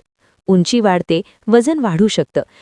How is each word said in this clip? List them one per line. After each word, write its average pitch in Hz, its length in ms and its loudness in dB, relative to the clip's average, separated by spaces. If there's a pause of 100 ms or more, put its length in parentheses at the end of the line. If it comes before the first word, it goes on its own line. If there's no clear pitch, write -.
(480)
उंची 190 320 0
वाढते, 180 420 0 (260)
वजन 240 320 2
वाढू 208 280 0
शकतं, - 340 -4 (200)